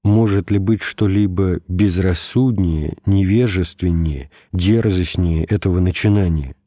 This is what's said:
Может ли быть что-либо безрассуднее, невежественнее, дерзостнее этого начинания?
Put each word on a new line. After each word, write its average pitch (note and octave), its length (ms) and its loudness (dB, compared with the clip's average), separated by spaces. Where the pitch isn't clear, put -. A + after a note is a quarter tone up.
Может G2+ 460 2
ли G2+ 80 2
быть G2+ 240 0
что-либо G2 840 0
безрассуднее, F#2 1400 0
невежественнее, F#2 1200 0
дерзостнее F2+ 920 0
этого F#2 360 0
начинания? F2+ 760 0